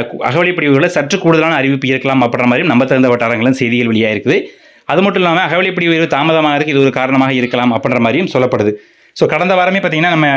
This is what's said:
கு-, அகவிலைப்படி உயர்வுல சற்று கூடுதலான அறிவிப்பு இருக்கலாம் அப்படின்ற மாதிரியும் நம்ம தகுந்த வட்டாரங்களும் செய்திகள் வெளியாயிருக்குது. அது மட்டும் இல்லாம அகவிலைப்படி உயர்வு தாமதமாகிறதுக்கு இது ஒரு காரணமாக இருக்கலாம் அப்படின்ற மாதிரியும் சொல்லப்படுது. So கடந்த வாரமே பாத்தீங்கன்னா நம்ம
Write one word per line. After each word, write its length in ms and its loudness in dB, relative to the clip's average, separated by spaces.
கு-, 200 -10
அகவிலைப்படி 460 -2
உயர்வுல 180 4
சற்று 320 -2
கூடுதலான 380 2
அறிவிப்பு 320 -2
இருக்கலாம் 340 0
அப்படின்ற 240 0
மாதிரியும் 260 2
நம்ம 120 2
தகுந்த 260 2
வட்டாரங்களும் 480 0
செய்திகள் 320 -2
வெளியாயிருக்குது. 480 0
அது 140 0
மட்டும் 200 0
இல்லாம 200 0
அகவிலைப்படி 460 -2
உயர்வு 200 0
தாமதமாகிறதுக்கு 680 0
இது 80 4
ஒரு 100 2
காரணமாக 420 0
இருக்கலாம் 400 0
அப்படின்ற 260 -2
மாதிரியும் 300 0
சொல்லப்படுது. 420 0
So 100 2
கடந்த 280 0
வாரமே 240 0
பாத்தீங்கன்னா 340 -2
நம்ம 140 2